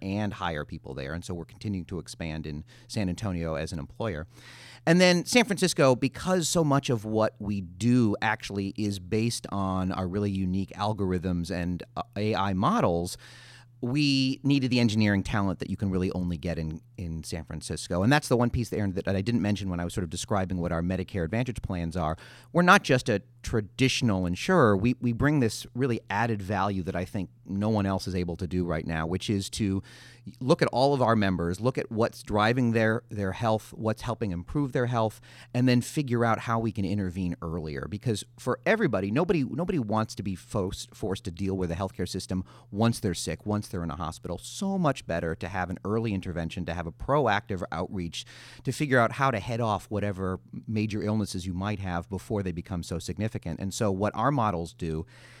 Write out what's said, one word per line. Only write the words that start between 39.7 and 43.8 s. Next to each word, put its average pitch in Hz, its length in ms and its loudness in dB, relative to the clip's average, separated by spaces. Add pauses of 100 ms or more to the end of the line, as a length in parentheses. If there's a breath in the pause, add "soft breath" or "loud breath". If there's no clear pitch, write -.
wants 110 360 0
to 104 80 -8
be 95 120 -4
forced, - 600 -4
forced 98 300 -4
to 92 60 -6
deal 98 240 -2
with 92 160 -2
a 82 40 -2
healthcare 92 320 -4
system 92 360 -4 (280 loud breath)
once 110 280 2
they're 98 140 0
sick, - 320 -6
once 104 220 -2
they're 87 160 -6